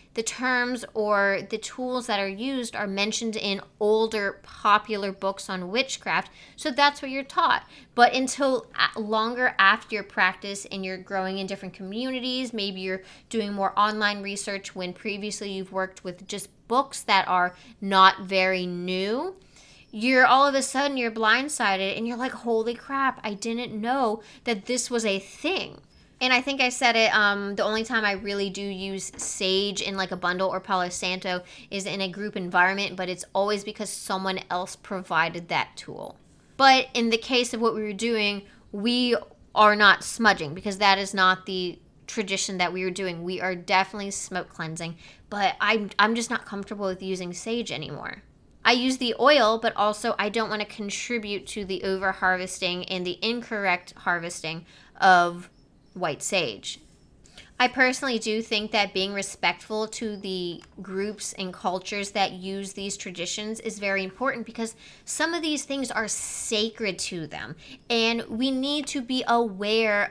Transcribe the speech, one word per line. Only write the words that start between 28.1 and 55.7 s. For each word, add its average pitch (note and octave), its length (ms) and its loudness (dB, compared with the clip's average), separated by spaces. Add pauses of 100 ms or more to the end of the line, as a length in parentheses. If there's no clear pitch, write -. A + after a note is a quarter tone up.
really G3+ 400 -2
do F#3+ 100 -8
use G3 560 -6
sage G3 640 0
in, G3 160 -4
like, F#3 140 -2
a F3+ 40 -6
bundle F3+ 360 0
or F#3 80 -2
Palo F#3 300 0
Santo F#3 520 -4 (300)
is G3 160 -6
in F3+ 120 -4
a G3 80 -2
group G3+ 280 -8
environment, F#3 600 2
but F#3 140 -4
it's F3+ 240 -8
always G3+ 300 0
because G#3+ 260 -8
someone F#3+ 500 -4 (120)
else F#3 240 -4
provided E3+ 720 -2
that D#3 280 -2
tool. - 440 -14 (380)
But C4 360 8
in A#3 160 0
the A3+ 80 4
case B3 380 0
of A3 40 -4
what A3+ 140 2
we G#3+ 80 -4
were G#3+ 100 -4
doing, G#3 520 0 (280)
we A#3+ 440 2 (400)
are G#3 200 8
not G3+ 280 6
smudging F#3 500 2
because F#3+ 240 -6
that G3 220 6
is G3 160 -4
not F#3 320 4
the F#3 320 -4 (260)
tradition G3 540 -4
that F3+ 120 2
we F#3 120 -4
were F#3 80 -2
doing. F3+ 320 -4
We F3+ 180 -4
are F#3 140 -2
definitely G3 560 0
smoke - 380 -6
cleansing, E3 480 -8 (340)
but G3+ 280 0
I'm, G#3+ 380 0
I'm G#3+ 160 4
just A#3 160 -2
not - 160 -4
comfortable G3+ 400 -8
with F#3 160 -4
using F#3 320 -6
sage A3+ 380 -6
anymore. - 500 -10 (420)
I A#3 100 8
use C4 240 2
the A#3+ 220 -2
oil, A#3 380 6
but A3+ 180 -2
also G#3 440 0
I G#3 100 0
don't G#3+ 220 -2
wanna G#3 140 -4
contribute G#3 800 -6
to G#3 180 -8
the F#3 180 -6
over-harvesting F#3 1080 -2
and F3+ 180 -4
the F3+ 160 -4
incorrect G#3+ 760 -2
harvesting E3+ 680 -4 (320)
of F3 500 6 (440)